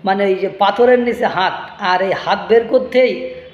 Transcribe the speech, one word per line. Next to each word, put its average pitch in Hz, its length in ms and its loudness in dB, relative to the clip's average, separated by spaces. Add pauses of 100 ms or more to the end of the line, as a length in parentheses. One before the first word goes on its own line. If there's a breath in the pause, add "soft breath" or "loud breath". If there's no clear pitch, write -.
মানে 202 200 0
এই 190 100 2
যে 190 140 -4
পাথরের 240 500 2
নিচে 240 280 -2
হাত, 175 520 -2
আর 185 240 0
এই 190 100 0
হাত 180 260 -2 (100)
বের 226 160 4
করতেই 254 720 -2 (200)